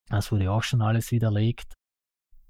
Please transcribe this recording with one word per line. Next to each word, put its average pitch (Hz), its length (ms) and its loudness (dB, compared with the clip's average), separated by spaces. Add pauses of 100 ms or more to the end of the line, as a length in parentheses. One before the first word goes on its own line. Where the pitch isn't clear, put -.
Das 104 240 -2
wurde 95 180 0
auch 110 120 0
schon 123 180 0
alles 113 300 0
widerlegt. 113 640 0 (760)